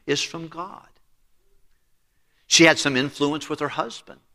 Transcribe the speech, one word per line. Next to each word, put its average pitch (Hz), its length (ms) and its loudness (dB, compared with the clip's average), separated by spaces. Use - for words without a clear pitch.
is 147 160 -2
from 165 240 -10
God." 165 400 -14
She - 180 6
had 156 140 8
some 139 180 0
influence 143 520 -2
with 151 100 -6
her 143 120 -4
husband. - 500 -10